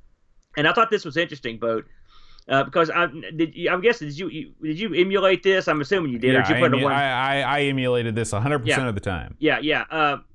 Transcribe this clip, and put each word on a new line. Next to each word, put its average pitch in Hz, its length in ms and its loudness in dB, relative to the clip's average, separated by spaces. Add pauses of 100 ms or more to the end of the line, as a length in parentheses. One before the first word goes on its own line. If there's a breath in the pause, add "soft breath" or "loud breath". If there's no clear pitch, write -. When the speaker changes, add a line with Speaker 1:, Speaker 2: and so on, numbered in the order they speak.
(680)
Speaker 1:
I 170 40 4
thought 226 200 2
this 214 120 0
was 151 140 -6
interesting, 139 420 -6
Boat, 113 260 -2 (640 soft breath)
uh, 135 160 2
because 160 260 0
I, 175 180 0 (280)
did 160 200 -2
you, 165 140 -2
I'm 180 120 0
guessing, 220 260 2
did 143 100 -10
you, 175 120 -6
you, 135 240 -12 (100)
did 156 160 -4
you 208 140 -4
emulate 190 500 2
this? 190 240 2
I'm 151 140 0
assuming 160 320 -2
you 117 60 -4
did, 127 120 2
or 131 80 4
Speaker 2:
Yeah, - 40 4
Speaker 1:
did - 80 2
you - 40 4
Speaker 2:
I - 40 2
Speaker 1:
play 165 100 4
the 123 80 2
Speaker 2:
emu-, 139 80 0
Speaker 1:
one 139 80 2
Speaker 2:
I, 139 480 0
I, 139 180 0
I - 40 2
emulated 123 520 0
this 113 160 -2
a 101 80 -2
hundred 143 200 0
percent 131 240 0
Speaker 1:
Yeah. 127 60 -2
Speaker 2:
of 104 60 -4
the 98 60 -6
time. 82 380 -6
Speaker 1:
Yeah, 147 220 2
yeah. 143 280 0
Uh, 147 280 0 (180)